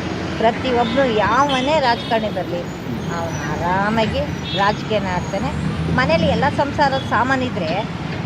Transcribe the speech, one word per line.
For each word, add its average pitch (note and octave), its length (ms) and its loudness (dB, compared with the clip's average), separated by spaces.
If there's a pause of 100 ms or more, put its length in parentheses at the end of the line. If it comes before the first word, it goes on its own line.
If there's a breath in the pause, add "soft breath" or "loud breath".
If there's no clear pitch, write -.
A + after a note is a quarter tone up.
(380)
ಪ್ರತಿಯೊಬ್ಬರು A#3+ 680 2
ಯಾವನೇ B3+ 760 2
ರಾಜಕಾರಣಿ A3+ 500 0
ಬರಲಿ F3 320 -4 (560)
ಅವನು D#3 340 -4
ಆರಾಮಾಗಿ G3+ 680 2 (380)
ರಾಜಕೀಯನ G3+ 480 0 (100)
ಆಡ್ತಾನೆ. G3 580 -2 (220)
ಮನೇಲಿ C4 320 4
ಎಲ್ಲ B3+ 160 2 (140)
ಸಂಸಾರದ C#4+ 400 2
ಸಾಮಾನಿದ್ರೆ A#3+ 880 0 (380)